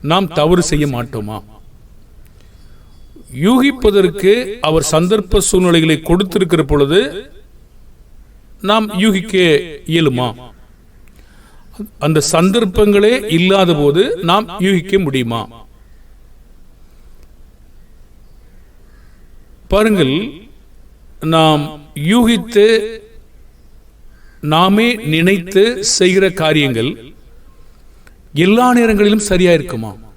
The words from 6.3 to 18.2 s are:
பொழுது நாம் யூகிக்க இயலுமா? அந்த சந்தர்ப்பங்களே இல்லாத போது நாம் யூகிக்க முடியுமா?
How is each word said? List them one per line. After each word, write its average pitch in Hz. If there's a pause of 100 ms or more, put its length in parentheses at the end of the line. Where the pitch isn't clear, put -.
பொழுது 170 (1300)
நாம் 208
யூகிக்க 190 (480)
இயலுமா? 127 (1700)
அந்த 156 (100)
சந்தர்ப்பங்களே 208
இல்லாத 180
போது 165
நாம் 175 (100)
யூகிக்க 190
முடியுமா? 123 (4000)